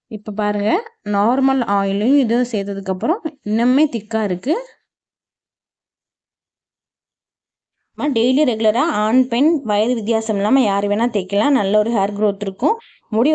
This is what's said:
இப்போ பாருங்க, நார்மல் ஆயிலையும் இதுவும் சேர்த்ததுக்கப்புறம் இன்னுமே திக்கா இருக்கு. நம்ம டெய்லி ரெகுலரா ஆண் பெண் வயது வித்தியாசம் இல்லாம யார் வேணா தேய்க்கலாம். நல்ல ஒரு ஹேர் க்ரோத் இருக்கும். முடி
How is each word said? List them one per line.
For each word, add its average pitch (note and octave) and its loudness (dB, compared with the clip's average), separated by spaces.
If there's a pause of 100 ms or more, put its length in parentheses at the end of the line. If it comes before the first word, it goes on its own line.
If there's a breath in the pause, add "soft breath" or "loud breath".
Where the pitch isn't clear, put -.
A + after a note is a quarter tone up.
(180)
இப்போ G#3 -10 (100)
பாருங்க, G#3 -2 (440)
நார்மல் C4 2 (140)
ஆயிலையும் G3+ 2
இதுவும் A#3+ 0
சேர்த்ததுக்கப்புறம் G3 -4 (280)
இன்னுமே B3 2 (100)
திக்கா A3 -4
இருக்கு. F#3+ -2 (3500)
நம்ம C4+ -2
டெய்லி B3+ 4
ரெகுலரா A3 2 (220)
ஆண் B3 4
பெண் C4 2 (200)
வயது G#3+ 2
வித்தியாசம் A3 -2
இல்லாம B3 2
யார் G3+ 0
வேணா A3+ 0
தேய்க்கலாம். G#3 0
நல்ல G3 -2 (100)
ஒரு A3 -2
ஹேர் G#3 0
க்ரோத் G3+ -2
இருக்கும். C4+ -2 (400 loud breath)
முடி B3+ 2